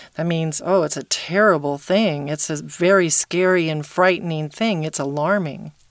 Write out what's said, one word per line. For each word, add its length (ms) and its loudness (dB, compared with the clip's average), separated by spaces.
That 100 -4
means, 360 -2
oh, 200 2
it's 160 -2
a 60 -10
terrible 760 2
thing. 500 0
It's 220 -4
a 60 -4
very 520 2
scary 600 2
and 160 -4
frightening 640 0
thing. 340 -2
It's 140 -6
alarming. 760 -2